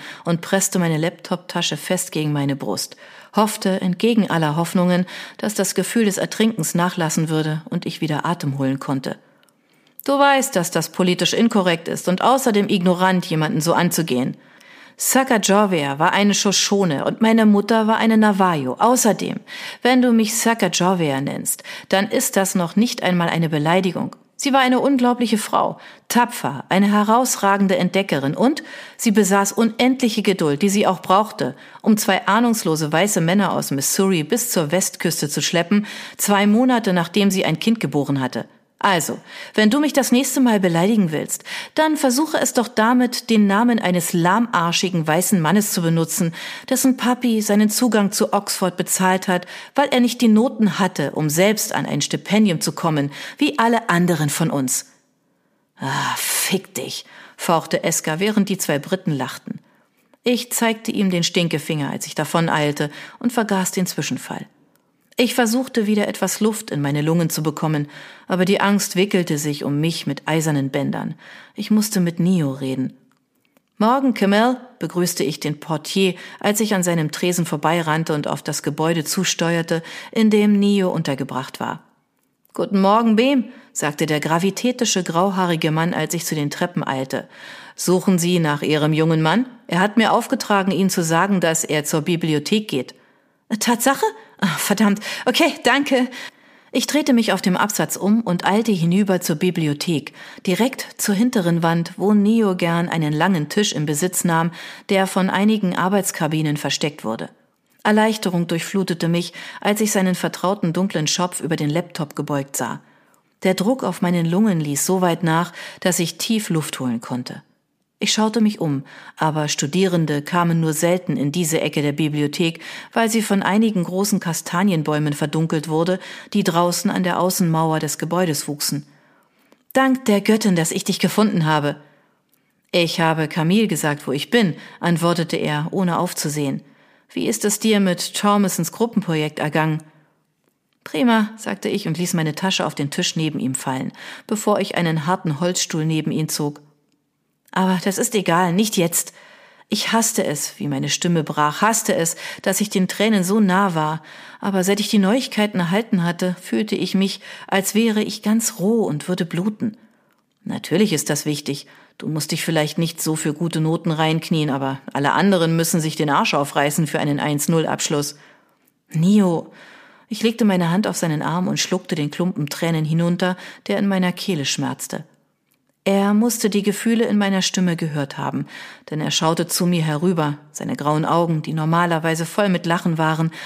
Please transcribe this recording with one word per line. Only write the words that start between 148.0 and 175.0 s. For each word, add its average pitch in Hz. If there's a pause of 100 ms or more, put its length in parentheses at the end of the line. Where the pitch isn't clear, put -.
egal, 180
nicht 214
jetzt." - (560)
Ich -
hasste 220
es, -
wie 143
meine 143
Stimme 165
brach, 151
hasste 220
es, 165 (280)
dass 196
ich 202
den 185
Tränen 208
so 202
nah 190
war. 156 (360)
Aber 196
seit 202
ich 202
die 220
Neuigkeiten 208
erhalten 180
hatte, 175
fühlte 220
ich -
mich, 196 (240)
als 190
wäre 214
ich -
ganz 220
roh 220
und 147
würde 180
bluten. 170 (640)
"Natürlich 156
ist 147
das 147
wichtig. 147 (300)
Du -
musst 151
dich 160
vielleicht 156
nicht 165
so 156
für 156
gute 160
Noten 165
reinknien, 160
aber 135 (140)
alle 139
anderen 165
müssen 165
sich 156
den 147
Arsch 175
aufreißen 147
für 156
einen 147
eins 147
null 165
Abschluss." 147 (720)
"Neo." 180 (600)
Ich 220
legte 233
meine 180
Hand 202
auf 185
seinen 156
Arm 175
und 147
schluckte -
den 147
Klumpen 175
Tränen 165
hinunter, 175 (300)
der 202
in 202
meiner 185
Kehle 175
schmerzte. 139 (800)